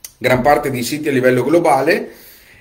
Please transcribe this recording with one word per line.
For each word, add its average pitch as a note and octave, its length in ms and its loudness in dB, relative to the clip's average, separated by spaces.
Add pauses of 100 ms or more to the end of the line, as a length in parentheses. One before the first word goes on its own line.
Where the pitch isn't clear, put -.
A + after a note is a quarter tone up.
(180)
gran B2 240 0
parte C#3+ 300 2
dei B2 100 -4
siti D3+ 260 -6
a C#3+ 40 -2
livello B2+ 320 2
globale D#3 680 0 (500)